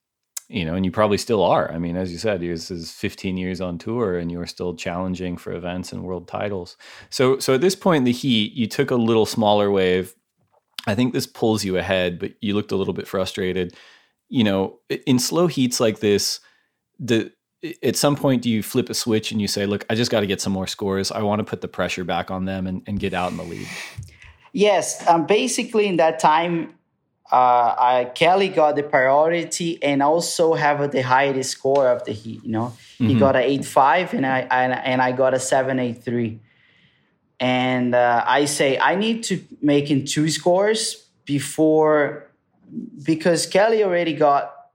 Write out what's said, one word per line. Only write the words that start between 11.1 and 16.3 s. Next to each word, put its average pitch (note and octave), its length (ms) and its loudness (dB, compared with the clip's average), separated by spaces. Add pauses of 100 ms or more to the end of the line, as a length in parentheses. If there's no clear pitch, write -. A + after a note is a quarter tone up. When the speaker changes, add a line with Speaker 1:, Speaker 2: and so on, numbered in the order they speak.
Speaker 1:
this C3+ 140 -2
pulls A2 360 0
you F#2 140 0
ahead, F2+ 420 0
but G#2 220 -8
you G2+ 120 -2
looked G#2 200 -2
a - 20 0
little F#2+ 180 -2
bit F#2 140 -8
frustrated. F#2 680 -4 (520)
You B2+ 160 0
know, G2 360 0 (120)
i-, - 160 -6
in B2+ 120 4
slow E3+ 280 0
heats B2+ 320 0
like A2 200 0
this, G2+ 420 0 (580)